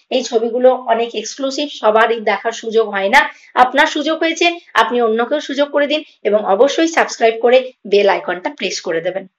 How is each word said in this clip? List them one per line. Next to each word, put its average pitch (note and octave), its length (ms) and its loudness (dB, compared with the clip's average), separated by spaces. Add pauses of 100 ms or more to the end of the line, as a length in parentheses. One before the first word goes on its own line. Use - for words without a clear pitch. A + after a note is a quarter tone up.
(100)
এই B3+ 120 0
ছবিগুলো A#3+ 520 0
অনেক A#3 400 -2
exclusive, C4+ 540 -6
সবারই A3+ 520 2
দেখার G#3+ 320 -2
সুযোগ A3 360 -2
হয় G3 200 -2
না, D4 220 2 (240)
আপনার C4+ 320 4
সুযোগ D#4 320 -2
হয়েছে, E4+ 400 0 (160)
আপনি A#3+ 280 0
অন্যকেও A#3 380 0
সুযোগ C#4+ 300 -2
করে C#4+ 160 0
দিন D4+ 160 -2 (200)
এবং G#3 220 0
অবশ্যই C#4 440 2
সাবস্ক্রাইব A3+ 520 0
করে B3+ 320 2 (140)
বেল G3+ 220 4
আইকনটা F3+ 420 -2
প্রেস G3 300 -8
করে E3 200 -4
দেবেন। F#3 260 -6 (120)